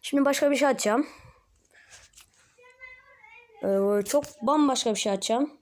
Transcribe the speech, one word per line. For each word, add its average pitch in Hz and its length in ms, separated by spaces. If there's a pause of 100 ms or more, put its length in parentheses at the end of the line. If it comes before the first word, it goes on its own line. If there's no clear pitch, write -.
Şimdi 277 220
başka 277 260
bir 285 60
şey 277 120
atacağım. 240 380 (2500)
Ee, 196 400
çok 285 200 (180)
bambaşka 269 480
bir 202 80
şey 208 140
atacağım. 226 380 (120)